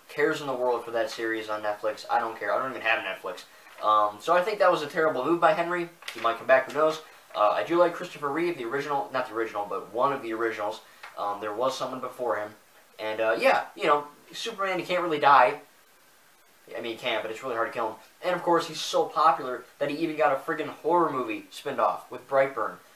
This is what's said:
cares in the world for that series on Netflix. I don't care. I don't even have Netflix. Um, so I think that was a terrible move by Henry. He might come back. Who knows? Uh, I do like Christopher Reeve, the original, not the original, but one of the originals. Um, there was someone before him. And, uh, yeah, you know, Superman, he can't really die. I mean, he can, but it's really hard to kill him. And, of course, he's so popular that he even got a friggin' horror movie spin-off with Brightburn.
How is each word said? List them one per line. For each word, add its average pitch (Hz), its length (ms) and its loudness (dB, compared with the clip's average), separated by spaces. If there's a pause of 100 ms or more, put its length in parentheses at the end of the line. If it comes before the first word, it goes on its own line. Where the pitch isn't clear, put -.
cares 151 320 0
in 147 60 -8
the 135 80 -2
world 123 300 0
for 117 60 -12
that 113 200 0
series 110 380 -4
on 107 140 -4
Netflix. 107 480 -4
I 107 80 2
don't 113 200 -4
care. 104 140 -4
I 123 60 2
don't 127 120 -4
even 117 120 -8
have 110 220 0
Netflix. 101 400 -8 (400)
Um, 107 360 4
so 160 140 2
I 180 80 6
think 208 160 -2
that 180 140 6
was 156 100 0
a 143 40 -4
terrible 151 380 0
move 165 160 2
by 165 120 6
Henry. 170 360 -2 (240)
He - 80 -12
might 113 180 0
come 113 80 -12
back. 127 240 6
Who 127 80 -4
knows? 156 220 2 (340)
Uh, 104 160 4
I 123 120 2
do 160 140 0
like 175 180 6
Christopher 143 360 -8
Reeve, 160 280 -2
the 123 60 -6
original, 139 480 -2
not 123 160 -2
the 107 60 -12
original, 107 340 -4
but 98 240 -8
one 123 200 2
of 127 100 -6
the 113 100 -6
originals. 110 480 -2 (360)
Um, 101 240 -4
there 107 120 -6
was 127 240 -2
someone 127 240 -6
before 120 360 -4
him. 107 180 -6 (440)
And, 110 220 -4
uh, 110 180 2
yeah, - 260 4 (120)
you 185 100 -4
know, 147 180 4 (280)
Superman, 190 460 -4
he 151 60 -6
can't 180 180 -2
really 160 180 -2
die. 139 400 6 (1160)
I - 40 -8
mean, 117 120 -6
he 110 60 -10
can, 113 240 -2
but 110 80 -6
it's 110 120 -10
really 131 120 -6
hard 113 140 0
to - 40 -10
kill 117 160 -2
him. 110 60 -8 (280)
And, 180 120 0
of 170 80 -4
course, 170 240 2
he's 156 140 -10
so 165 240 0
popular 143 600 2 (140)
that 147 120 0
he 143 80 -4
even 156 180 -2
got 147 160 4
a 135 40 2
friggin' 151 320 -6
horror 160 420 2
movie 110 400 -4
spin-off - 600 -4
with 123 180 -14
Brightburn. 135 440 2 (240)